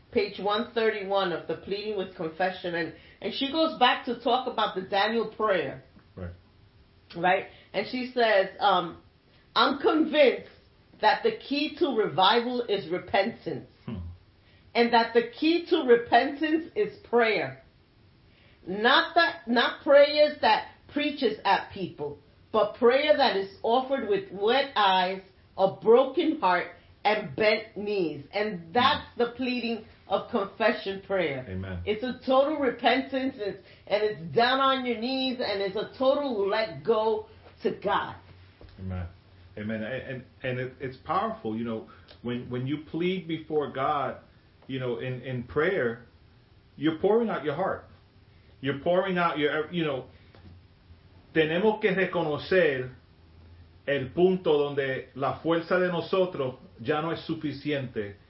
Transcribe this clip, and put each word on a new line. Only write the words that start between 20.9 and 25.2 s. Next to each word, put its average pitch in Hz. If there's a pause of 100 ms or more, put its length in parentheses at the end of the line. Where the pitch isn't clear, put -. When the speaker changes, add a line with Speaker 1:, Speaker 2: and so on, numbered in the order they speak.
Speaker 1:
preaches 285
at 190
people, 147 (340)
but 214
prayer 269
that 226
is 196 (120)
offered 247
with -
wet 240
eyes, 190 (360)